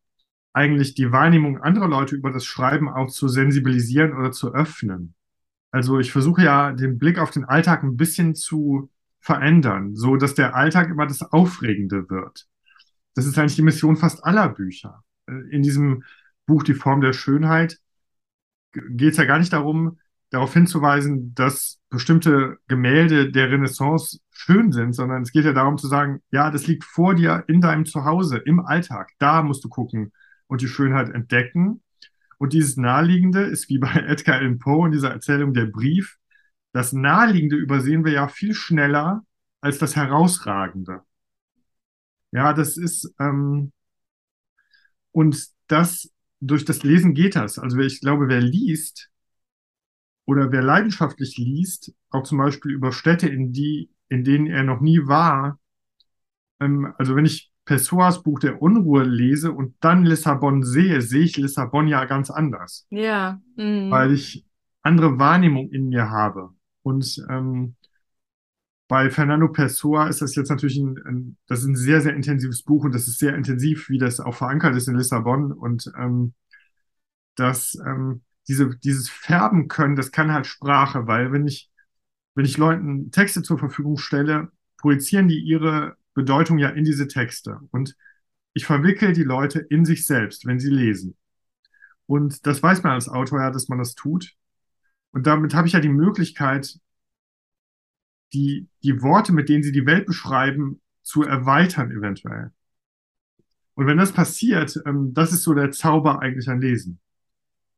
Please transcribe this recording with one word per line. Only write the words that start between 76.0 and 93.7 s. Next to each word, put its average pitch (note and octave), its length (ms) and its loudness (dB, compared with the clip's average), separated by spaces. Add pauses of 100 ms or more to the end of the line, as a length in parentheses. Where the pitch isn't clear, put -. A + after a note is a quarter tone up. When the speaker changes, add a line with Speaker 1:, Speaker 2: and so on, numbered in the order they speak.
Speaker 1:
das, B2+ 400 -4 (100)
ähm, C3 360 -8 (280)
diese, C3+ 300 0
dieses C3+ 300 -4
Färben F3 600 0
können, C#3+ 260 0
das - 160 -4
kann D#3 220 0
halt C#3+ 120 -2
Sprache, C3+ 600 -2
weil A#2+ 240 0
wenn C#3+ 160 0
ich, - 240 -10 (640)
wenn C#3 80 0
ich C3 140 -2
Leuten D3+ 540 0
Texte G3 320 0
zur D#3 160 -4
Verfügung D3 380 -4
stelle, D3+ 540 -4 (260)
projizieren D#3 520 2
die D#3 100 2
ihre D#3 560 -2 (180)
Bedeutung C#3+ 440 2
ja C#3+ 120 2
in D3 140 -2
diese C#3+ 240 0
Texte. C#3+ 520 -8 (120)
Und C#3 240 -8 (580)
ich - 120 -8
verwickel F3+ 480 2
die E3 100 0
Leute C#3 360 -2
in D#3 260 2
sich D#3+ 200 -2
selbst, A2+ 400 -4
wenn B2+ 140 -2
sie C3+ 100 -4
lesen. G#2+ 460 0 (920)
Und C#3+ 380 -2
das C#3+ 160 -2
weiß F3 220 4
man D3 100 0
als B2 140 -4
Autor B2+ 320 -4
ja, C3 120 -2
dass B2+ 180 -8
man B2+ 80 -6